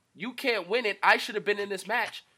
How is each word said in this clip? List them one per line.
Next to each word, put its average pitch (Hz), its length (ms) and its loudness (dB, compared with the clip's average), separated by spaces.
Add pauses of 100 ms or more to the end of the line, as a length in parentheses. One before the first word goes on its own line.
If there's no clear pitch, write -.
(140)
You 247 200 -10
can't 220 340 -2
win 220 160 0
it. 202 180 -2
I 202 140 8
should 226 180 -6
have 190 120 -2
been 196 120 2
in 202 120 -6
this 185 160 -8
match." 214 380 -4 (140)